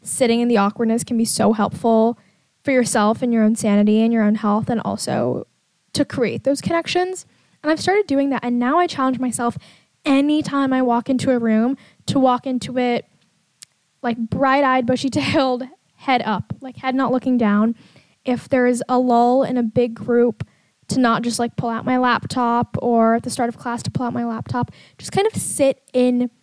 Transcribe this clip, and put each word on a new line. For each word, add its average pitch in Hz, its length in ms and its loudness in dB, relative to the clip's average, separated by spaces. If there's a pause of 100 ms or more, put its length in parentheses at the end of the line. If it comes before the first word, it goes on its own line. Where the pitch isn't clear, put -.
sitting 233 380 0
in 240 80 0
the 240 80 2
awkwardness 226 480 0
can 240 140 -4
be 226 80 2
so 214 260 2
helpful 226 640 2 (460)
for 277 80 -2
yourself 233 500 2
and 240 120 0
your 220 100 2
own 220 140 2
sanity 208 420 2
and 226 140 2
your 226 100 2
own 208 120 2
health, 214 340 -2
and 233 100 -2
also 127 640 -4 (460)
to 285 140 -2
create 190 400 -4
those 277 160 0
connections. 359 640 -2 (360)
And 302 80 -4
I've - 120 0
started 403 260 0
doing 277 220 0
that. 254 160 -4
And 240 120 -2
now 254 220 2
I 359 80 2
challenge 262 320 -2
myself 240 380 -4 (460)
anytime 277 680 0
I 262 80 2
walk 240 300 0
into 254 180 0
a 254 80 2
room 233 400 0 (300)
to 277 120 0
walk 254 280 2
into 254 320 -4
it, 247 260 -2 (960)
like, 240 160 -4
bright-eyed, 262 720 0
bushy-tailed, 254 760 0 (180)
<laughs> - 160 -20
head 254 260 0
up, - 360 -4
like, 262 180 -16
head 262 180 -4
not 262 160 0
looking 254 260 0
down. 220 380 2 (500)
If 247 240 -4
there's 247 400 2
a 247 80 2
lull 247 460 4
in 254 140 -2
a 240 60 0
big 233 300 0
group, 240 500 0 (440)
to 262 120 0
not 240 220 2
just, 233 160 -4
like, 240 180 -4
pull 233 140 -4
out 226 160 -6
my 254 140 0
laptop, 240 840 -2
or 226 320 2
at 233 80 0
the 240 80 -10
start 240 180 -4
of 233 100 -8
class 240 260 -8
to - 80 -4
pull 247 160 -4
out 240 40 -6
my 240 140 -4
laptop, 233 460 -6 (260)
just - 140 -14
kind 392 160 0
of - 120 -4
sit - 440 -2 (100)
in 247 380 0 (120)